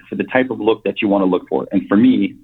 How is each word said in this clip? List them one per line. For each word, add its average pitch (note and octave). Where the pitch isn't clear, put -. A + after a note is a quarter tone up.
for -
the G2
type B2+
of G#2+
look G#2+
that G2
you A2
wanna G2
look F2+
for. C2+
And F#2+
for G2
me, A2